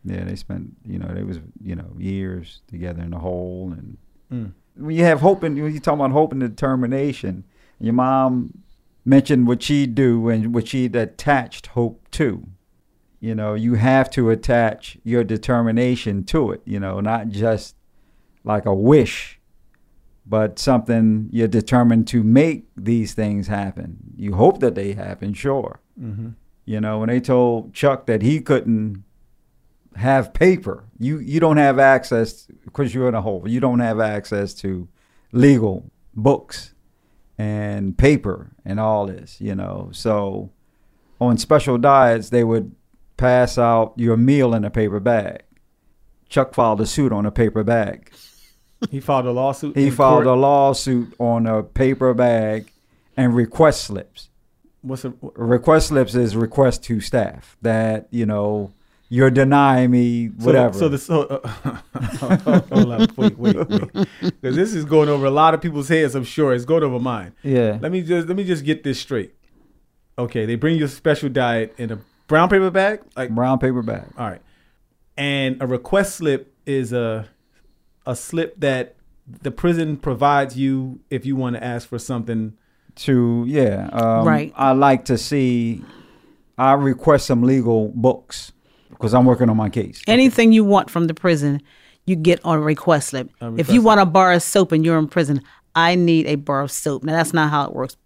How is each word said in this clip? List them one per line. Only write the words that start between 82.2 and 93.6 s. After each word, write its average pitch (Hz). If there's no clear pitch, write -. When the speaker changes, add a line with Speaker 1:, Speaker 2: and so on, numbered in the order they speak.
Speaker 1:
To, 120
yeah. 110
Um, 113
Speaker 3:
Right. 151
Speaker 1:
I 135
like 135
to 120
see, 120
I 135
request 139
some 120
legal 117
books. -
'cause 107
I'm 127
working 123
on 110
my 107
case. -
Speaker 3:
Anything 233
you 220
want 202
from 170
the 160
prison, 147
you 185
get 165
on 165
a 151
request 151
slip. 127
Speaker 2:
A 120
Speaker 3:
If 117
Speaker 2:
request 131